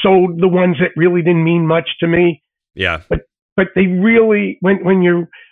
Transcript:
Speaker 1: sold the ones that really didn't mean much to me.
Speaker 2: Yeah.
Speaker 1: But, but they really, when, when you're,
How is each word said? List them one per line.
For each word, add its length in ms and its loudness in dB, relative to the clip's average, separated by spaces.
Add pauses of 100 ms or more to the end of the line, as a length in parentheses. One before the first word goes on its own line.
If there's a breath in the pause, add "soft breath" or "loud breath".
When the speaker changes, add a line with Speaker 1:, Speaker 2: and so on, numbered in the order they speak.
Speaker 1:
sold 380 2
the 80 2
ones 320 0
that 160 -2
really 260 0
didn't 220 0
mean 240 0
much 220 -2 (100)
to 80 -2
me. 340 0 (320)
Speaker 2:
Yeah. 340 -4
Speaker 1:
But, 140 -6 (340)
but 200 0
they 120 2
really, 760 0
when, 220 0
when 200 0
you're, 260 0 (220 loud breath)